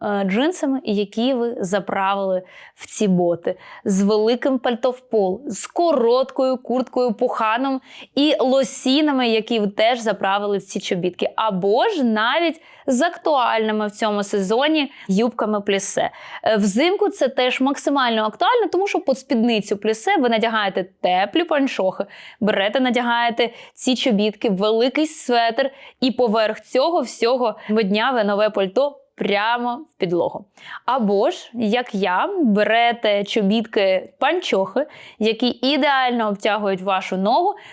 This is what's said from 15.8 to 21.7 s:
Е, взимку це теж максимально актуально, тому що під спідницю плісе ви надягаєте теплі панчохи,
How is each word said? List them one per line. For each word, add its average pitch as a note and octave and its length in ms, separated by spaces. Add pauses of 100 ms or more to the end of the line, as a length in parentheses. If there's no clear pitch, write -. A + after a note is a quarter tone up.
Е, A3 120
взимку D4 520
це C#4 200
теж B3+ 320
максимально C4 600
актуально, G4+ 500
тому F#4 140
що G4 140
під - 180
спідницю A3+ 580
плісе A3 400
ви B3+ 120
надягаєте G#3+ 560 (160)
теплі G3 440
панчохи, C4 600 (360)